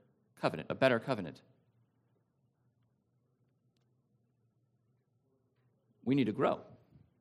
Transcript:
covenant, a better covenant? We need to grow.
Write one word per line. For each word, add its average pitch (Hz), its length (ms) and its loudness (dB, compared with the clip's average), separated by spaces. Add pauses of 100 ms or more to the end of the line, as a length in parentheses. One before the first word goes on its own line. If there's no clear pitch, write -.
(420)
covenant, 85 280 -4
a 85 60 -4
better 123 240 4
covenant? 107 420 -6 (4000)
We 131 120 2
need 127 120 4
to 107 40 0
grow. - 300 0 (600)